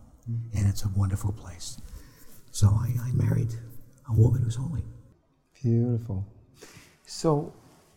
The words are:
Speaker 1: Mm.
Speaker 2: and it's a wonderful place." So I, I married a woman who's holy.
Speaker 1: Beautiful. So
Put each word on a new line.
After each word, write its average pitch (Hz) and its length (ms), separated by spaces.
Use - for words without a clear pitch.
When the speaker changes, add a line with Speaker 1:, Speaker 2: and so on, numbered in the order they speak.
Speaker 1:
Mm. 117 100
Speaker 2:
and 101 140
it's 101 160
a 101 60
wonderful 98 420
place." - 460
So 104 160
I, - 340
I - 120
married - 420
a 113 40
woman 110 280
who's 113 140
holy. 131 280
Speaker 1:
Beautiful. 117 640
So 156 480